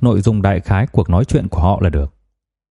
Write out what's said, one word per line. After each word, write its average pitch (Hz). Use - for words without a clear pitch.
nội 113
dung 107
đại 98
khái 104
cuộc -
nói 95
chuyện 113
của 82
họ 90
là 90
được. 73